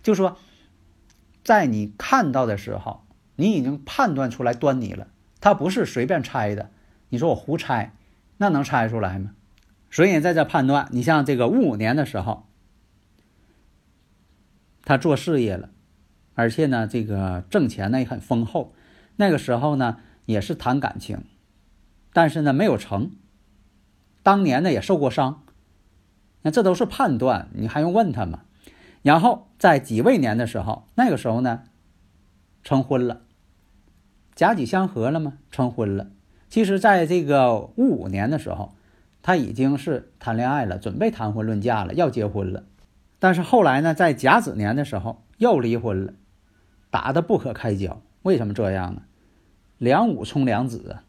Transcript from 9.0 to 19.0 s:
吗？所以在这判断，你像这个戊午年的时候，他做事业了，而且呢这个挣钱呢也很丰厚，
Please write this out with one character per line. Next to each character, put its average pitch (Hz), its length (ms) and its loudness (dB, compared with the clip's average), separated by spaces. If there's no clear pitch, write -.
吗？ 98 140 -10
所 160 160 4
以 185 140 2
在 170 140 0
这 160 100 2
判 143 240 0
断， 139 240 0
你 123 100 -2
像 151 220 2
这 135 140 0
个 120 100 2
戊 220 140 2
午 143 160 2
年 110 180 0
的 147 100 0
时 - 140 -6
候， 101 260 -6
他 139 140 2
做 147 180 2
事 143 260 0
业 104 140 -2
了， - 140 -12
而 117 140 0
且 151 160 0
呢 120 200 0
这 110 200 -4
个 95 440 -4
挣 151 200 2
钱 101 200 -4
呢 131 100 0
也 127 60 -2
很 117 140 -10
丰 117 260 -2
厚， - 300 -6